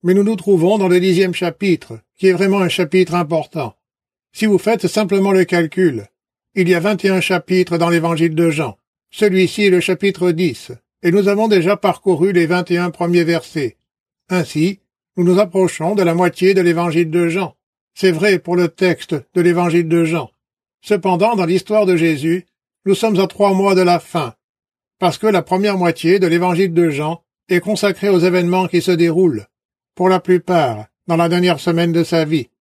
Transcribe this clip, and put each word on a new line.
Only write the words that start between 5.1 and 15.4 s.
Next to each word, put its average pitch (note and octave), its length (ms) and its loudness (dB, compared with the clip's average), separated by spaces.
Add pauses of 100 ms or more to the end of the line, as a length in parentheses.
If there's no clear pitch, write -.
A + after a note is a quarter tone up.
le F#3+ 140 4
calcul, D#3+ 640 -2 (440)
il F3+ 160 0
y F3+ 60 4
a E3+ 40 0
vingt G3 240 -2
et G3 60 2
un F#3 120 0
chapitres F3+ 580 -2
dans E3+ 100 2
l'Évangile E3 460 0
de E3 160 2
Jean. C#3+ 260 -6 (320)
Celui-ci F#3+ 540 0
est G3 80 4
le F3+ 80 4
chapitre F3+ 520 -2
dix, D#3 400 -4 (300)
et F3+ 100 0
nous G3 160 2
avons G#3 200 0
déjà G3 280 2
parcouru F#3 580 -2
les E3+ 120 2
vingt F3 240 -2
et F3 80 0
un F3 140 -2
premiers F3 320 0
versets. D#3 540 -4 (520)
Ainsi, F3+ 500 -2 (380)
nous F3+ 60 0
nous F3+ 160 4
approchons F#3 560 -2